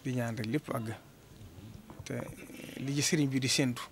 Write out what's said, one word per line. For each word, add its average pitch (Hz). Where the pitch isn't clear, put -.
di 131
ñaan 117
rek 113
lépp 143
àgg 113
te 131
li 139
ci 143
sëriñ 147
bi 131
di 131
séentu 127